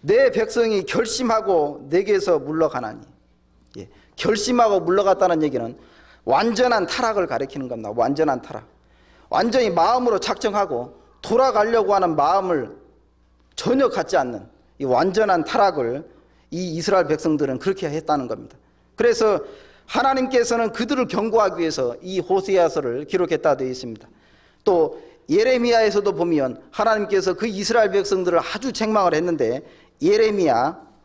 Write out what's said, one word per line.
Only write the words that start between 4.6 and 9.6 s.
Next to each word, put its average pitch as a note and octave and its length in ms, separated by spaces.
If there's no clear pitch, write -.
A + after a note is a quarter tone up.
물러갔다는 F3+ 600
얘기는 B2+ 340
완전한 G#3+ 640
타락을 G#3 400
가리키는 C3+ 420
겁니다. A2+ 260
완전한 C3+ 480
타락. A2 240
완전히 A3+ 420